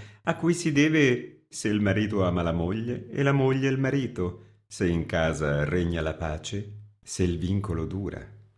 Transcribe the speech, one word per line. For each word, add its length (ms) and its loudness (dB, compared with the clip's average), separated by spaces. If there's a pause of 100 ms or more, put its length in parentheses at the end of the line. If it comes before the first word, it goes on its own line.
(240)
a 120 -2
cui 160 2
si 200 0
deve 760 2
se 200 -4
il 120 2
marito 440 2
ama 180 2
la 80 2
moglie 580 -2
e 140 -4
la 80 2
moglie 380 2
il 100 0
marito, 880 -2
se 220 0
in 180 2
casa 580 0
regna 360 0
la 140 -2
pace, 880 -8
se 220 -4
il 160 2
vincolo 480 -2
dura. 340 -6 (380)